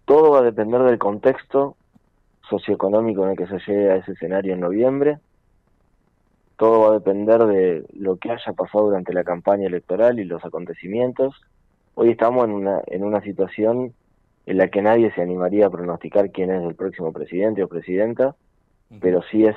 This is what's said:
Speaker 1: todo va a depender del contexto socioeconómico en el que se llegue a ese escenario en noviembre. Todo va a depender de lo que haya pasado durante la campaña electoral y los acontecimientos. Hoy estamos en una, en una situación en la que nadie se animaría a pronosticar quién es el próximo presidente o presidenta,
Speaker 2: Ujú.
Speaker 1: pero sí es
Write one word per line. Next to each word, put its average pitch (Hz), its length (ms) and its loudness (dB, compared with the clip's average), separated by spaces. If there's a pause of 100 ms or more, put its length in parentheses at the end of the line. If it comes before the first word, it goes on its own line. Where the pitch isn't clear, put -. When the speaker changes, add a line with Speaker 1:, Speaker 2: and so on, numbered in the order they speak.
Speaker 1:
todo 151 280 6
va 139 80 6
a - 20 4
depender 113 400 0
del 123 160 4
contexto 131 800 -2 (720)
socioeconómico 101 760 0
en 95 60 -2
el 95 60 -2
que 90 100 -6
se 95 200 -8
llegue 101 240 2
a 95 60 2
ese 95 160 -6
escenario 95 420 -4
en 90 60 -8
noviembre. 131 580 0 (1400)
Todo 113 240 4
va 110 80 6
a 110 40 6
depender 107 520 2
de 92 400 2 (100)
lo 95 220 -4
que 113 140 -10
haya 117 220 -8
pasado 104 340 0
durante 92 260 -2
la 87 120 -2
campaña 95 420 -2
electoral 95 520 0
y 104 60 -6
los 85 200 -10
acontecimientos. 101 880 -6 (600)
Hoy 117 160 2
estamos 117 340 2
en 110 80 -2
una, 98 340 -2
en 95 180 -8
una 104 180 -2
situación 107 720 -4 (520)
en 95 100 -4
la 92 120 2
que 98 140 -2
nadie 110 320 4
se 90 80 -4
animaría 90 440 0
a 95 40 2
pronosticar 87 600 -4
quién 92 200 -4
es 92 120 -2
el 85 120 -6
próximo 90 380 -8
presidente 92 500 -4
o 87 60 -4
presidenta, 107 640 -2 (560)
Speaker 2:
Ujú. 107 100 -20
Speaker 1:
pero 90 300 0
sí 107 140 2
es 107 120 4